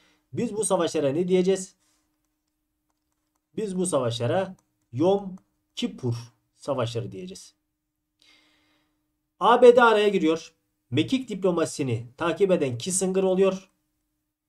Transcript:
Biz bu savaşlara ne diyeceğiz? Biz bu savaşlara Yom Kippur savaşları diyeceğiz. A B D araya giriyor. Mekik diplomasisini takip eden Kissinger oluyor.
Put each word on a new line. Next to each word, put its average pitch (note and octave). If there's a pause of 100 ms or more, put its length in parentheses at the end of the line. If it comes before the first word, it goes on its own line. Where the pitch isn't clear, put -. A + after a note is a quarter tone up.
(320)
Biz G3+
bu -
savaşlara D#3+
ne E3+
diyeceğiz? F#3 (1800)
Biz F#3+
bu F#3
savaşlara B2+ (360)
Yom F#3 (400)
Kippur B2 (420)
savaşları A#2
diyeceğiz. F#2 (1900)
A A#3+
B A#3+
D B3
araya G#3+
giriyor. E3 (360)
Mekik E3
diplomasisini D#3+ (100)
takip E3+
eden C#3
Kissinger F#3
oluyor. F#3+ (800)